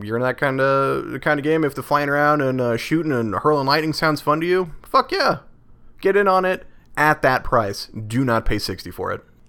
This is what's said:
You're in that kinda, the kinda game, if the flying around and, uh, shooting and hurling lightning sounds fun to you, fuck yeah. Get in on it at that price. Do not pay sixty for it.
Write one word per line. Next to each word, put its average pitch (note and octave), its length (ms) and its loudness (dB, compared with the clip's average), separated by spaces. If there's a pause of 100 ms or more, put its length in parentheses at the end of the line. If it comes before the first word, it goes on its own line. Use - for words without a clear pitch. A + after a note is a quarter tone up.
You're G#2+ 160 -4
in B2 60 0
that B2+ 140 -2
kinda, C3+ 640 0
the A#2+ 180 -8
kinda D3 220 0
game, D#3 220 0
if C#3 120 -2
the C3 80 -8
flying D3 260 -2
around D3 320 2
and, C3 180 0
uh, A#2+ 160 0
shooting D#3 380 -2
and A2+ 220 0
hurling C#3+ 320 2
lightning D#3 260 0
sounds D3+ 260 0
fun D3+ 220 0
to F3 60 -2
you, F3+ 260 0 (100)
fuck - 280 0
yeah. F4+ 280 0 (640)
Get G3 160 4
in G3+ 100 4
on F#3 160 4
it F#3 220 -2 (320)
at D3+ 240 2
that C3 240 2
price. G#2+ 420 0
Do A2+ 380 -4
not A2+ 200 0
pay G#2+ 140 2
sixty F2+ 320 -8
for F#2 220 -6
it. F#2+ 100 -10 (260)